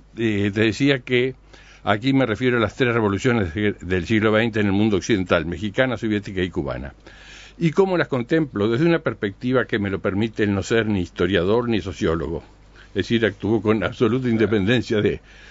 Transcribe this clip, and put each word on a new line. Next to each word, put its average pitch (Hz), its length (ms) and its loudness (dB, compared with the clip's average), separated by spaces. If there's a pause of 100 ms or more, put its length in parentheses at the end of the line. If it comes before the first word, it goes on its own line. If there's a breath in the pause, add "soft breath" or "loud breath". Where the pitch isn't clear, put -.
(180)
eh, 104 340 0
te 104 100 -2
decía 135 360 2
que 127 380 -2 (480 loud breath)
aquí 107 280 0
me 135 140 4
refiero 120 320 0
a - 20 2
las 104 160 0
tres 123 160 0
revoluciones 107 640 0
de, 104 200 0
del 87 340 -4
siglo 110 240 2
veinte 107 300 2
en 104 40 2
el 101 60 0
mundo 104 260 2
occidental, 90 480 0
mexicana, 101 500 -2
soviética 104 460 -4
y 92 80 -2
cubana. 67 460 -8 (640 loud breath)
Y 170 100 0
cómo 185 300 2
las 147 80 0
contemplo 123 600 0
desde 117 200 2
una 170 100 4
perspectiva 123 680 -2
que 117 120 -2
me 101 140 -2
lo 95 80 -4
permite 107 420 -2
el 104 140 2
no 95 80 -2
ser 113 240 0
ni 101 140 0
historiador 95 680 0
ni 110 100 0
sociólogo. 82 640 -4 (440 loud breath)
Es 98 180 -4
decir, 113 220 2
actúo 101 340 -2
con 107 220 0
absoluta 123 440 0
independencia 110 760 0
de, 127 200 0 (300 loud breath)